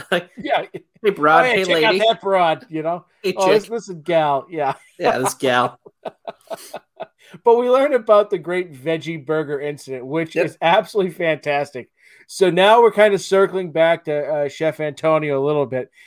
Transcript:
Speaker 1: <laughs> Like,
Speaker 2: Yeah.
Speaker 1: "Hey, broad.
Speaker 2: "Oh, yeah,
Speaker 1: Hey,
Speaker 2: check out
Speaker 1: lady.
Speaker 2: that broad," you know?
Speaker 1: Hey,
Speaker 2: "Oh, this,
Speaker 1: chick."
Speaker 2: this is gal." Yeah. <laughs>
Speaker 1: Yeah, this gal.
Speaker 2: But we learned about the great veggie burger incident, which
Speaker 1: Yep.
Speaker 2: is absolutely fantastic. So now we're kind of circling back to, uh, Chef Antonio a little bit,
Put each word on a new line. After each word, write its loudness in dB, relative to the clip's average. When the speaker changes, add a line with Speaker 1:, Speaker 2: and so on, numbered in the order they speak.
Speaker 1:
<laughs> -4
Like, -4
Speaker 2:
Yeah. -4
Speaker 1:
"Hey, 2
broad. 4
Speaker 2:
"Oh, 2
yeah, 0
Speaker 1:
Hey, 0
Speaker 2:
check 2
out 2
Speaker 1:
lady. 0
Speaker 2:
that 0
broad," 0
you -6
know? -6
Speaker 1:
Hey, -2
Speaker 2:
"Oh, 2
this, 4
Speaker 1:
chick." -12
Speaker 2:
this -8
is -10
gal." 0
Yeah. -4
<laughs> -20
Speaker 1:
Yeah, 0
this -2
gal. 0
Speaker 2:
But 6
we 0
learned 2
about 4
the -4
great -6
veggie -6
burger -4
incident, -10
which -6
Speaker 1:
Yep. 0
Speaker 2:
is -10
absolutely 0
fantastic. -4
So 0
now 4
we're 4
kind 4
of -2
circling 0
back 2
to, -4
uh, -4
Chef -4
Antonio -2
a -2
little 0
bit, -8